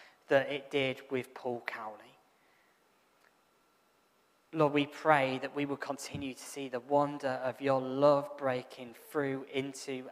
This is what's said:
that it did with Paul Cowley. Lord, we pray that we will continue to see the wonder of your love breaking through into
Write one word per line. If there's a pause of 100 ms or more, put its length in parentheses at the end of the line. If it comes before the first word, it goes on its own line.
(280)
that
it
did
with
Paul
Cowley. (2500)
Lord,
we
pray
that
we
will
continue
to
see
the
wonder
of
your
love
breaking (160)
through
into